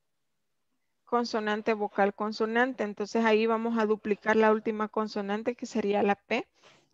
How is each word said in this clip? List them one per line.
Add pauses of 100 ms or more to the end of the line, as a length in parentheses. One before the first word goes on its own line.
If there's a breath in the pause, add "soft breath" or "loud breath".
(1040)
consonante,
vocal,
consonante.
Entonces
ahí
vamos
a
duplicar
la
última
consonante
que
sería
la
P (480 soft breath)